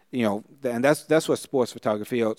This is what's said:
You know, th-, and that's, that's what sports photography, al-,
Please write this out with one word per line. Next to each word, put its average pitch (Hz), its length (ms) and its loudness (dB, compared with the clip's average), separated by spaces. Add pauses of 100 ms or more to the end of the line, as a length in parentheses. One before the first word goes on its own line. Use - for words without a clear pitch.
(100)
You 127 140 -4
know, 104 200 -2 (160)
th-, 123 140 -2
and 117 100 -2
that's, 147 200 4
that's 156 240 2
what 135 100 2
sports 127 340 -2
photography, 110 500 -4
al-, 110 160 0